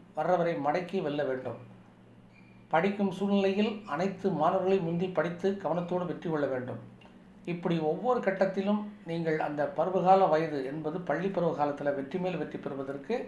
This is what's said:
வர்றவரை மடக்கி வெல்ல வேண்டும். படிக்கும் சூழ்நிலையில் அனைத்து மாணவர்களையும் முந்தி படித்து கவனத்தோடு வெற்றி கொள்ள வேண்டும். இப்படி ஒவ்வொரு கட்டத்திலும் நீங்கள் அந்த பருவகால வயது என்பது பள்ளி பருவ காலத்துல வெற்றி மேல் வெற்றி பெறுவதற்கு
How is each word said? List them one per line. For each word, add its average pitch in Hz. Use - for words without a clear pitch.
வர்றவரை 170
மடக்கி 175
வெல்ல 147
வேண்டும். 127
படிக்கும் 196
சூழ்நிலையில் 202
அனைத்து 180
மாணவர்களையும் 180
முந்தி 175
படித்து 170
கவனத்தோடு 175
வெற்றி 156
கொள்ள 147
வேண்டும். 123
இப்படி 170
ஒவ்வொரு 180
கட்டத்திலும் 196
நீங்கள் 165
அந்த 151
பருவகால 185
வயது 156
என்பது 156
பள்ளி 170
பருவ 175
காலத்துல 143
வெற்றி 139
மேல் 180
வெற்றி 151
பெறுவதற்கு 139